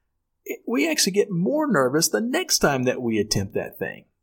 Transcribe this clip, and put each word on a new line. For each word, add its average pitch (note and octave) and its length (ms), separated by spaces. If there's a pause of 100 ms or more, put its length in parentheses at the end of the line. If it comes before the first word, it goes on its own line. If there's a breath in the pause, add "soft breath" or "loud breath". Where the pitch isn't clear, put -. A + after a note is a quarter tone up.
(440)
it, - 240
we C#4 220
actually G3+ 240
get G3+ 160
more B3+ 420
nervous C#3+ 380
the G#3+ 100
next B3+ 400
time C#3 240
that B2 180
we A2+ 180
attempt G2+ 340
that - 240
thing. - 280 (180)